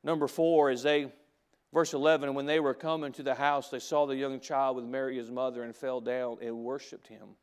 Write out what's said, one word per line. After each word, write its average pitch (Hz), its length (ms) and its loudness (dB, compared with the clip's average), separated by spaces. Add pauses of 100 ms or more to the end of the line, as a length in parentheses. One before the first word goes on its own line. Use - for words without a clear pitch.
Number 151 260 0
four, 160 420 6
as 127 140 -2
they, 147 280 2 (600)
verse 156 200 2
eleven, 143 420 4
"When 139 120 -2
they 156 140 2
were 139 140 2
come 160 300 -4
into 139 180 -10
the 131 120 0
house, 143 360 2
they 127 100 -6
saw 147 260 2
the 135 100 -2
young 135 240 -4
child 135 360 0
with 123 80 -6
Mary 131 320 -4
his 117 140 -6
mother, 123 320 -4
and 117 120 -10
fell 127 260 -4
down 123 400 -4
and 117 240 -6
worshiped - 440 -8
him. 107 340 -20